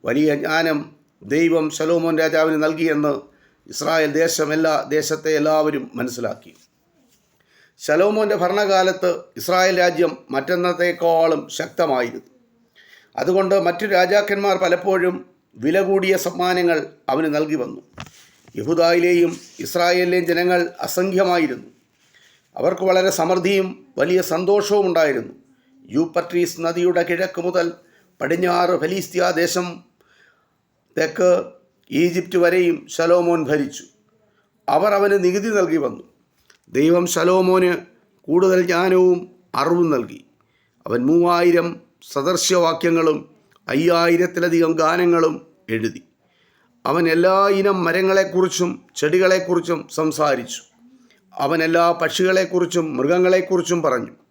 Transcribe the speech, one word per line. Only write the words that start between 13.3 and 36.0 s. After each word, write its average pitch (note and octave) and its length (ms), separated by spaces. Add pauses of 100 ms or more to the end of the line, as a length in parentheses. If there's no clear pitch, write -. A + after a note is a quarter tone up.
മറ്റു F3 240
രാജാക്കന്മാർ G3+ 720
പലപ്പോഴും F3+ 580 (400)
വില C#3+ 260
കൂടിയ F#3+ 360
സമ്മാനങ്ങൾ F3 600 (320)
അവന് D#3 260
നൽകി D3+ 200
വന്നു. B2 260 (720)
യഹൂദായിലെയും E3+ 760 (280)
ഇസ്രായേലിലെയും F3 680
ജനങ്ങൾ F3 300 (280)
അസംഖ്യമായിരുന്നു. F3+ 800 (880)
അവർക്ക് F#3 340
വളരെ F#3 300
സമൃദ്ധിയും F#3 480 (300)
വലിയ F3+ 220 (120)
സന്തോഷവും G3+ 580
ഉണ്ടായിരുന്നു. D3+ 440 (640)
യൂപ്പട്രീസ് E3+ 680
നദിയുടെ F3 440
കിഴക്ക് F3 360
മുതൽ F3 220 (520)
പടിഞ്ഞാറ് F3 640
ഫെലിസ്ത്യ F3 420 (160)
ദേശം, F3+ 280 (1300)
തെക്ക് D#3+ 340 (580)
ഈജിപ്റ്റ് F3 480
വരെയും F3 400 (180)
ശലോമോൻ E3+ 540
ഭരിച്ചു. D3 360 (840)
അവർ E3 260
അവന് G3+ 320
നികുതി G3 320
നൽകി E3 260
വന്നു. A#2 200 (680)